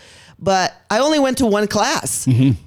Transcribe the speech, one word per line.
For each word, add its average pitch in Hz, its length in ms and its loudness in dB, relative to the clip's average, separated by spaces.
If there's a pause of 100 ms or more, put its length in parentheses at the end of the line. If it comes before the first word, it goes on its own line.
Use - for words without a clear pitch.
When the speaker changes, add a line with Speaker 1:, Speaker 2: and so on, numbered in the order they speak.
(400)
Speaker 1:
But 185 340 0 (160)
I 214 100 0
only 302 200 2
went 262 180 0
to 269 80 0
one 208 220 0
class. 208 580 -4
Speaker 2:
Mm-hmm. 131 420 2